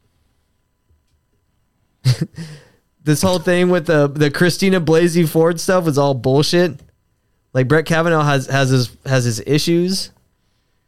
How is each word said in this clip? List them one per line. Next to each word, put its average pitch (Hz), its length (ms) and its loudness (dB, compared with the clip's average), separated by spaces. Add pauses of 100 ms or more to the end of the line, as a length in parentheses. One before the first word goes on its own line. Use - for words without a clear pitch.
(2000)
<laughs> 131 180 0 (800)
This 143 180 0
whole 185 180 0
thing 180 300 0
with 175 180 0
the, 151 200 2
the 147 240 0
Christina 185 480 0
Blasey 165 480 2
Ford 165 320 0
stuff 185 240 0
was 156 140 0
all 139 160 2
bullshit. 139 680 0 (720)
Like, 131 160 0
Brett 151 180 2
Kavanaugh 165 380 0
has, 143 240 0
has 135 220 0
his, 127 260 0 (100)
has 131 200 0
his 113 200 -4
issues, 170 640 -2 (760)